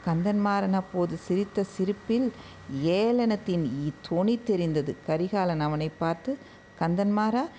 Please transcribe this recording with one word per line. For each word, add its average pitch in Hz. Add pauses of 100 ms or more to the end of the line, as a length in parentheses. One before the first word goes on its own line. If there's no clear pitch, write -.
கந்தன்மாறன் 202
அப்போது 180
சிரித்த 196
சிரிப்பில் 208 (520)
ஏளனத்தின் 208 (220)
இ-, 147 (160)
தொனி 202
தெரிந்தது. 160 (100)
கரிகாலன் 175
அவனை 151
பார்த்து, 170 (420)
"கந்தன்மாறா, 208 (140)